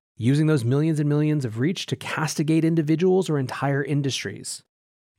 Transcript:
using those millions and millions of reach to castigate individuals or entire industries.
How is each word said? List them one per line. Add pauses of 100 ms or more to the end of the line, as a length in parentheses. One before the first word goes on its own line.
(180)
using
those
millions
and
millions
of
reach
to
castigate
individuals
or
entire
industries. (560)